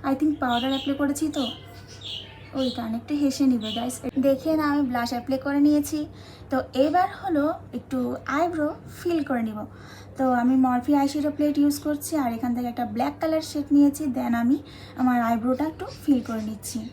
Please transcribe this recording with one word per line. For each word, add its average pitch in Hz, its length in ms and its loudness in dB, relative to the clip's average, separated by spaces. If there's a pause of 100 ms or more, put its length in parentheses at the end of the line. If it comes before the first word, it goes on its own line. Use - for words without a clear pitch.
(100)
I 269 100 4
think 302 120 2 (100)
পাউডার 247 320 0
অ্যাপ্লাই 277 280 -2
করেছি 285 220 0 (120)
তো 285 60 0 (1160)
ওই 262 180 2
কারণে 226 240 -4
একটু - 220 -4
হেসে 277 300 2
নিবে, 220 240 -2
গাইস। 240 200 -4 (300)
দেখে 277 320 2
না, 311 140 2
আমি 294 180 2
ব্লাশ 240 240 -2
অ্যাপ্লাই 254 320 -2
করে 277 200 2
নিয়েছি। 294 320 4 (520)
তো 269 60 0 (280)
এবার 349 240 4 (120)
হলো 320 240 0 (340)
একটু - 200 -6 (400)
আইব্রো 320 300 2 (300)
ফিল 339 300 0
করে 240 200 0
নিব। 214 100 -8 (600)
তো 262 60 2 (180)
আমি 254 120 4 (100)
Morphe 247 360 2
আইশ্যাডো 285 380 2
প্লেট 294 240 2
ইউজ 285 140 4 (100)
করছি, 294 260 -4 (100)
আর 247 140 0
এখান 240 200 -2
থেকে 240 160 -2
একটা 240 220 -2
ব্ল্যাক 262 260 0
কালার 320 300 0
শেড 294 160 -4 (100)
নিয়েছি। 285 260 6 (140)
Then 247 160 0 (100)
আমি 247 140 4 (440)
আমার 254 180 4 (120)
আইব্রোটা 247 420 2
একটু 359 120 -10 (180)
ফিল 269 260 4
করে 220 200 -4
নিচ্ছি। 214 300 -8 (140)